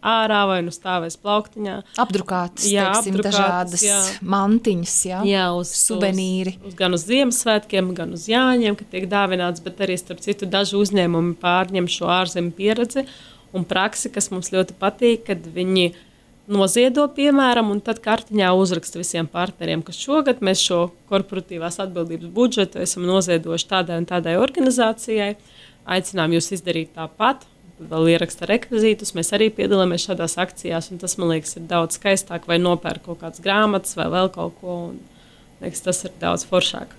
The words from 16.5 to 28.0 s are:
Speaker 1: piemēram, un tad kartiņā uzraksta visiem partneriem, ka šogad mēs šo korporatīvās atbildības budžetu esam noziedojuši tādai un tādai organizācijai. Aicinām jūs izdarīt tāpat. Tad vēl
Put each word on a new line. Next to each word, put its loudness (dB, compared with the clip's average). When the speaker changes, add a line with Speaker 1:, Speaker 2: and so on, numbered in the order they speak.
Speaker 1:
piemēram, 4
un 0
tad -4
kartiņā 2
uzraksta 0
visiem -4
partneriem, -4
ka -12
šogad 0
mēs 2
šo 2
korporatīvās -4
atbildības -6
budžetu 2
esam -4
noziedojuši 0
tādai 0
un -4
tādai 0
organizācijai. 0
Aicinām 0
jūs 0
izdarīt -6
tāpat. -2
Tad -18
vēl 4